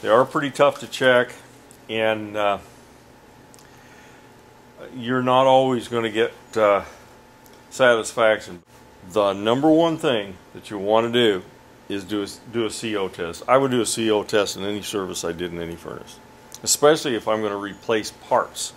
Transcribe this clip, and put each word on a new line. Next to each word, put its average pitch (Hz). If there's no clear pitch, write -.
They 104
are 120
pretty 143
tough 135
to 117
check, 123
and, 110
uh, 101
you're 127
not 127
always 131
gonna 113
get, 113
uh, 101
satisfaction. 110
The 101
number 120
one 165
thing 101
that -
you 107
wanna 110
do 110
is 101
do 101
a, 98
do 117
a 104
C 107
O 95
test. 85
I 127
would 135
do 123
a 104
C 113
O 104
test 101
in 95
any 104
service 92
I 85
did 85
in 85
any 85
furnace, -
especially 151
if 107
I'm 110
gonna 101
replace 101
parts. -